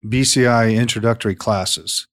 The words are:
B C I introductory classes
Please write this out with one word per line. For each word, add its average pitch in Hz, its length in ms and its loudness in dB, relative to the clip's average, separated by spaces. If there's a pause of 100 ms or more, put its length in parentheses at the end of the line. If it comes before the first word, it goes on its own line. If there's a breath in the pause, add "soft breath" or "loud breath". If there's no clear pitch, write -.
B 127 140 0
C 127 240 2
I 117 220 4
introductory 113 680 0
classes 92 800 -4